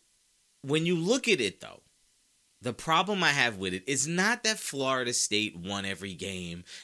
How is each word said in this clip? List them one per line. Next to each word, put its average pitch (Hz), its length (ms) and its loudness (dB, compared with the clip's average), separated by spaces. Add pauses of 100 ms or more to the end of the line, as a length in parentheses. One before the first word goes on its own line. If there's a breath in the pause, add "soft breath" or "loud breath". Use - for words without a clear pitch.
(640)
when 156 240 0
you 180 80 2
look 202 320 2
at 190 120 4
it, 101 200 -2
though, - 240 -16 (760)
the 120 140 -4
problem 180 500 2
I 151 100 6
have 120 240 2
with 92 180 -2
it 92 100 -6
is 135 220 0
not 196 360 0
that 220 140 0
Florida 131 560 -2
State 107 420 0
won 95 300 -4
every 98 300 -6
game 90 480 -8 (200 loud breath)